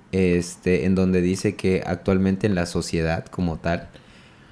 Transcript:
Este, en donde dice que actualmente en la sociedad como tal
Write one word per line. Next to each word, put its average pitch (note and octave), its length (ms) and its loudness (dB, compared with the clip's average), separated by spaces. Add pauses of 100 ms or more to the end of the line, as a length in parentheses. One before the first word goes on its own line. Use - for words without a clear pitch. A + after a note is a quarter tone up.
(100)
Este, F2+ 760 0
en F#2+ 80 4
donde F#2 260 2
dice F#2+ 340 0
que F#2 320 0
actualmente F#2+ 600 0
en G#2 80 2
la F2 120 0
sociedad E2 600 -2
como E2+ 320 -4
tal E2+ 300 -4 (640)